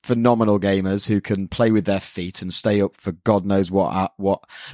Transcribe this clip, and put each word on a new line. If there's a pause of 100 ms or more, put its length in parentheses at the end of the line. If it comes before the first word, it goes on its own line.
phenomenal
gamers
who
can
play
with
their
feet
and
stay
up
for
God
knows
what,
uh,
what. (300)